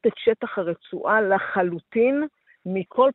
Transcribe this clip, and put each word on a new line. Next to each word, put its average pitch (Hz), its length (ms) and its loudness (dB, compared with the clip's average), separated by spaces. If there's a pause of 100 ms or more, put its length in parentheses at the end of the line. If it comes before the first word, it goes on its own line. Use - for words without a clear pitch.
את 208 100 2
שטח - 400 -2
הרצועה 185 640 -2
לחלוטין 196 1040 0 (420)
מכל 190 500 0